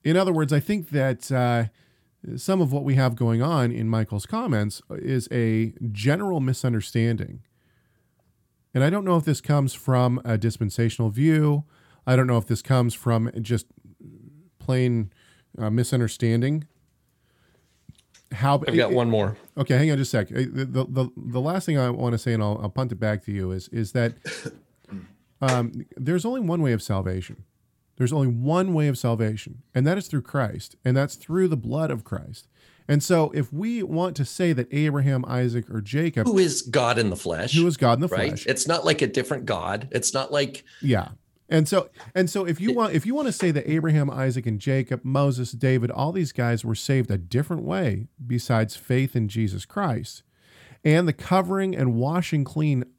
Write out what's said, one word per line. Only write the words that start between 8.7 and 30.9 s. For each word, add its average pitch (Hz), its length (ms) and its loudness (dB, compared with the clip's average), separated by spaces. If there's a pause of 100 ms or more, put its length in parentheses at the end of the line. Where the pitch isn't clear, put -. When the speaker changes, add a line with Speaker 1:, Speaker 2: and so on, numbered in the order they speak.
Speaker 1:
And 127 100 4
I 151 60 4
don't 196 160 -2
know 180 120 4
if 151 80 0
this 151 160 0
comes 143 340 2
from 123 500 2
a 117 120 0
dispensational 110 760 0
view. 147 540 2 (420)
I 127 80 4
don't 127 100 6
know 120 120 2
if 107 100 0
this 113 160 -2
comes 123 320 2
from 117 340 0 (120)
just 110 260 -2 (880)
plain, 123 560 0 (440)
uh, 107 120 -4
misunderstanding. 120 960 0 (1700)
How 135 240 2
Speaker 2:
I've 139 200 0
got 117 160 4
Speaker 1:
it, 123 40 2
Speaker 2:
one 120 140 2
more. 107 280 0 (180)
Speaker 1:
Okay, 135 220 2
hang 151 140 4
on 143 60 2
just 135 160 -2
a 107 120 2
sec. - 100 -16
Uh, 127 160 0
the, 135 140 -4
the, 127 200 -2
the, 127 300 -2
the 123 240 -6
last 170 280 -2
thing 151 100 2
I 127 140 2
wanna 120 260 -2
say, 120 160 -2
and 110 80 0
I'll, 104 200 0
I'll 104 80 -4
punt 127 220 -4
it 104 80 -6
back 107 260 -2
to 104 60 -8
you, 95 200 -4
is, 95 180 -6
is 113 220 -4
that, 117 220 0 (680)
<coughs> - 580 -16
um, 123 440 0 (100)
there's 160 300 -2
only 254 160 -2
one 170 200 0
way 131 120 2
of 104 80 0
salvation. 92 600 -6 (540)
There's 127 140 2
only 143 160 2
one 156 460 0
way 151 160 2
of 127 80 -2
salvation, 110 640 -2 (120)
and 131 140 2
that 185 100 2
is 196 100 -6
through 139 160 -2
Christ, 104 600 -4
and 127 140 2